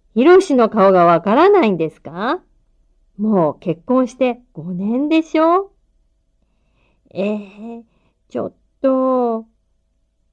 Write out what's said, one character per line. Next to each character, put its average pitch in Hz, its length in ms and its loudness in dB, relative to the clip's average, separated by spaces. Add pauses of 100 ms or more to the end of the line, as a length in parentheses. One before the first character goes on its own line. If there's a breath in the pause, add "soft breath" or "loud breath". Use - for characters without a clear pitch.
(140)
ひ 226 100 2
ろ 359 160 6
し 294 140 -2
の 233 140 2
顔 196 240 2
が 180 120 4
わ 170 160 4
か 202 140 -2
ら 349 160 4
な 370 140 4
い 214 60 0
ん 185 60 -2
で 160 140 -4
す - 100 -20
か？ 208 400 -8 (760)
も 196 340 0
う - 60 -20
結 165 260 -8
婚 254 240 0
し - 80 -20
て 247 240 -4 (120)
五 165 200 -12
年 226 360 -4
で 320 140 0
し 320 180 -6
ょ？ 349 320 0 (1400)
え 202 240 -4
え、 208 500 -14 (440)
ち 247 100 -10
ょ 214 80 -6
っ - 80 -14 (260)
と。 254 680 -2 (880)